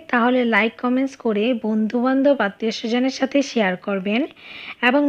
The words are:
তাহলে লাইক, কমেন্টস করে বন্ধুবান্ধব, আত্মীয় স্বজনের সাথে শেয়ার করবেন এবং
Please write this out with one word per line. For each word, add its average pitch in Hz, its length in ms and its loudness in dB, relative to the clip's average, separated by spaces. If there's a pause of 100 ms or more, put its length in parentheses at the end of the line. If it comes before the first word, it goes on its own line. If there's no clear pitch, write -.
তাহলে 247 380 2
লাইক, 220 300 2
কমেন্টস 262 400 -2
করে 208 280 -2 (180)
বন্ধুবান্ধব, 247 800 2
আত্মীয় 214 340 -2
স্বজনের 247 440 -2
সাথে 269 240 0
শেয়ার 208 360 0
করবেন 202 440 -2 (600)
এবং 254 280 4